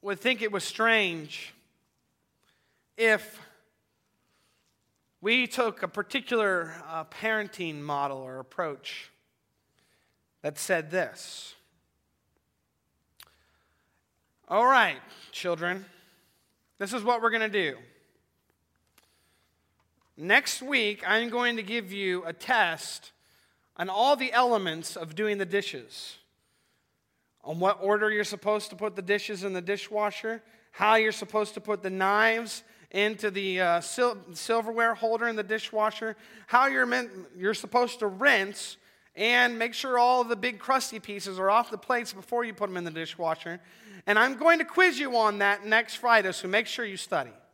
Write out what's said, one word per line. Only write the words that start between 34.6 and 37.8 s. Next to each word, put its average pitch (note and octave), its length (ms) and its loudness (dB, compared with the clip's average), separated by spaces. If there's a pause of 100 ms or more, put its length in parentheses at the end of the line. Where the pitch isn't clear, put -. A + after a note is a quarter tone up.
holder A3+ 340 0
in A3+ 80 -2
the G#3+ 80 -2
dishwasher, G#3+ 720 -2 (320)
how B3+ 180 6
you're C4 200 2
meant, A#3+ 260 -2 (240)
you're F#3 180 -2
supposed B3 460 -2